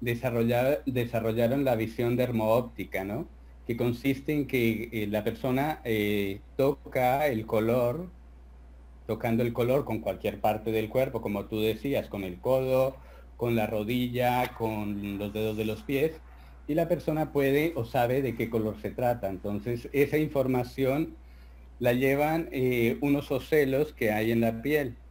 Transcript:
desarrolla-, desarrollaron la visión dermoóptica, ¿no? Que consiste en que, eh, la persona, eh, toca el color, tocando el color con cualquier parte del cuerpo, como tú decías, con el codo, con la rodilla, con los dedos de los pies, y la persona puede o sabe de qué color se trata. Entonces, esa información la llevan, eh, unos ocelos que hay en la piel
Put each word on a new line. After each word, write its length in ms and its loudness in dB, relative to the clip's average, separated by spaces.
desarrolla-, 880 2
desarrollaron 800 0
la 120 4
visión 400 0
dermoóptica, 880 0
¿no? 240 -6
Que 100 -2
consiste 580 0
en 120 0
que, 460 0
eh, 160 -2
la 160 0
persona, 600 -2
eh, 560 0
toca 720 2
el 180 -2
color, 680 0
tocando 360 0
el 100 0
color 320 2
con 160 -4
cualquier 400 -4
parte 320 0
del 160 0
cuerpo, 340 -2
como 240 -4
tú 140 -4
decías, 480 0
con 160 -6
el 160 -8
codo, 560 2
con 200 0
la 100 2
rodilla, 880 0
con 640 -4
los 140 -6
dedos 240 -2
de 80 -2
los 180 -4
pies, 400 -2
y 80 -2
la 140 2
persona 440 0
puede 440 4
o 80 -2
sabe 380 2
de 120 0
qué 160 -2
color 300 -2
se 100 -6
trata. 380 0
Entonces, 640 -6
esa 260 2
información 1000 0
la 140 4
llevan, 600 2
eh, 500 2
unos 300 2
ocelos 640 2
que 180 0
hay 200 2
en 80 2
la 220 0
piel 480 -2